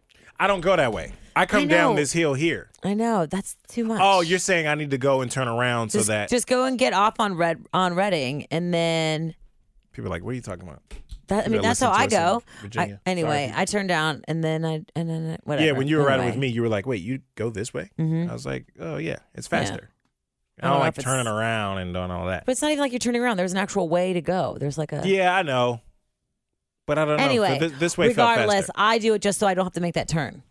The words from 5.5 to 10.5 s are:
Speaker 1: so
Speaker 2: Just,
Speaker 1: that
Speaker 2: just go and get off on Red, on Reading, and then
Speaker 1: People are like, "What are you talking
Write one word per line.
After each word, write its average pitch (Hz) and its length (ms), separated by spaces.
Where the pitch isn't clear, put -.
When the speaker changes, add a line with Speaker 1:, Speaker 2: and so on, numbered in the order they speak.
Speaker 1:
so - 80
Speaker 2:
Just, 107 100
Speaker 1:
that 107 220
Speaker 2:
just 240 160
go 254 180
and 262 140
get 247 160
off 214 240
on 202 160
Red, 165 280
on 180 200
Reading, 156 560
and 175 220
then 165 640
Speaker 1:
People 110 160
are - 60
like, 85 80
"What 104 80
are 127 40
you 123 60
talking 90 260